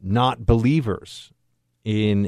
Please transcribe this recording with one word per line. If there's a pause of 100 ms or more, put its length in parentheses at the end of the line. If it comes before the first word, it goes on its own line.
not
believers (520)
in